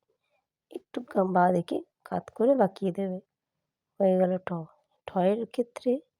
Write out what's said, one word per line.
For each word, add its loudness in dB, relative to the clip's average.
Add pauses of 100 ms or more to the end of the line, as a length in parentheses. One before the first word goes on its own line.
(720)
একটু -14
কা-, -2
বাঁ 4
দিকে -2 (280)
কাত -6
করে 2
বাঁকিয়ে 0
দেবে। -6 (840)
হয়ে 4
গেল 2
ঠ। -12 (560)
ঠয়ের 2
ক্ষেত্রে -4 (300)